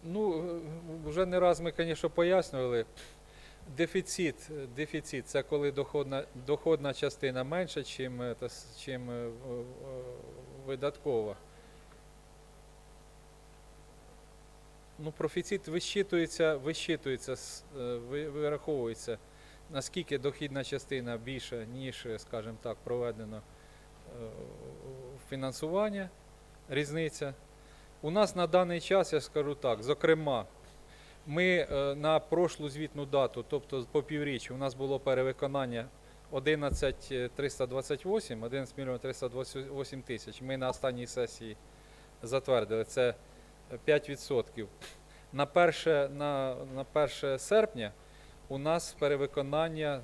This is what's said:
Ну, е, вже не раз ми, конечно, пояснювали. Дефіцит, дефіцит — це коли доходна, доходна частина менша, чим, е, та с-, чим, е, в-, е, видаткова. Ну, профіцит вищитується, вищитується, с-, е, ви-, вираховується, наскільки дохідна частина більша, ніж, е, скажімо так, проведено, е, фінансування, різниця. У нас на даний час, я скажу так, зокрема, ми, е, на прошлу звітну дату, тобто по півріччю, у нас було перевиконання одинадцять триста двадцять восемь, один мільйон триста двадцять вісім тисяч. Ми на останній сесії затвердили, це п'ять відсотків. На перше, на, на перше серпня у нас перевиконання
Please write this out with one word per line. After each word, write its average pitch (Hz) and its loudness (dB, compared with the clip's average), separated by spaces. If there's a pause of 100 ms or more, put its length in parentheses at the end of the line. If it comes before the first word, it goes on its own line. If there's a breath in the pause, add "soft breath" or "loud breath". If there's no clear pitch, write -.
(120)
Ну, 196 2
е, 170 -2 (440)
вже 160 2
не 180 4
раз 175 6
ми, 170 -2
конечно, 165 0
пояснювали. 135 4 (920 loud breath)
Дефіцит, 165 0 (260)
дефіцит — 147 -4
це 139 2
коли 143 2
доходна, 135 -2 (220)
доходна 143 2
частина 131 0
менша, 156 -2
чим, 123 -6
е, 120 -2
та 123 -8
с-, - -12
чим, 123 -6
е, 120 -4
в-, 120 -6
е, 120 -6 (1000)
видаткова. 131 0 (3500 loud breath)
Ну, 151 -8
профіцит 170 -2
вищитується, 165 2
вищитується, 139 -2
с-, - -10 (140)
е, 123 -4
ви-, 135 -6
вираховується, 139 -2 (520 loud breath)
наскільки 147 -2
дохідна 135 -2
частина 123 -4
більша, 117 -6
ніж, 127 -10
е, 110 -4
скажімо 113 -8
так, 113 -4
проведено, 113 -2
е, - -16 (1000)
фінансування, 180 -2 (580)
різниця. 147 -2 (680 loud breath)
У 151 0
нас 196 4
на 175 4
даний 175 4
час, 190 4
я 151 4
скажу 147 0
так, 117 0
зокрема, 147 4 (800 loud breath)
ми, 156 2 (260)
е, 139 2
на 151 4
прошлу 160 2
звітну 143 -6
дату, 135 4
тобто 131 -2
по 147 6
півріччю, 147 -2
у 131 -8
нас 135 0
було 135 0
перевиконання 131 0 (440 loud breath)
одинадцять 139 0
триста 135 0
двадцять 131 -2
восемь, 185 -2
один 127 -4 (100)
мільйон 131 -2
триста 127 -4
двадцять 131 -6
вісім 139 -6
тисяч. - -8
Ми 131 -2
на 131 0
останній 123 -2
сесії 113 -4 (640 loud breath)
затвердили, 113 2
це 123 2 (720 loud breath)
п'ять 147 4
відсотків. 120 -2 (640 loud breath)
На 139 0
перше, 156 6
на, 139 0 (180)
на 135 -4
перше 139 2
серпня 202 4 (560 loud breath)
у 135 -4
нас 160 0
перевиконання 143 0